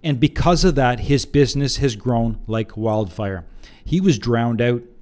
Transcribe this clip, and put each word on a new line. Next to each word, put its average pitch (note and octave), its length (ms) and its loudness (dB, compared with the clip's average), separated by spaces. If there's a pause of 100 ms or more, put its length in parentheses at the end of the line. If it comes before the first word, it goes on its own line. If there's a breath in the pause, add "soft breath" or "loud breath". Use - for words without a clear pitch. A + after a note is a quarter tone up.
And C#3+ 180 -2
because - 440 2
of F3+ 120 4
that, B2 240 2
his C#3 260 0
business C#3 520 0
has B2+ 180 0
grown A2+ 500 -2
like A2 300 -4
wildfire. G#2+ 680 -4 (420 soft breath)
He E3+ 140 0
was F3+ 180 2
drowned A#2 440 0
out. A#2+ 200 0 (200)